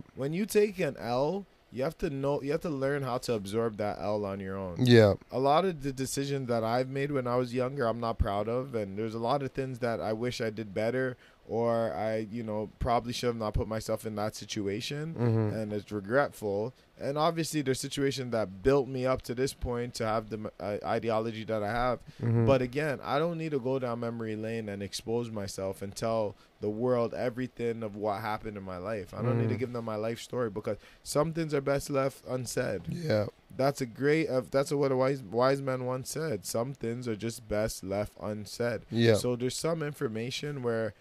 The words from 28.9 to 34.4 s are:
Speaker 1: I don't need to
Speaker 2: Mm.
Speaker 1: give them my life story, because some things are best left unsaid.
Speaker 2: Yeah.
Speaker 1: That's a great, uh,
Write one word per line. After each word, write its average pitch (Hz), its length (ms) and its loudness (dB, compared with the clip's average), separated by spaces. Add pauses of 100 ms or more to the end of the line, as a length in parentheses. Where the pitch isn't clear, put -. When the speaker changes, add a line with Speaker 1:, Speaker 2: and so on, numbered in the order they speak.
Speaker 1:
I 101 80 -6
don't 117 180 2
need 113 80 2
to 113 60 0
Speaker 2:
Mm. 104 60 -2
Speaker 1:
give 123 120 -2
them 117 140 -6
my 107 100 -4
life 113 240 -2
story, 123 300 -4
because 107 260 -4 (260)
some 156 300 0
things 156 220 -2
are 139 80 2
best 139 260 0
left 135 400 0
unsaid. 123 600 -2
Speaker 2:
Yeah. 123 360 0 (300)
Speaker 1:
That's 139 240 2
a 131 60 -2
great, 143 420 2
uh, 127 220 2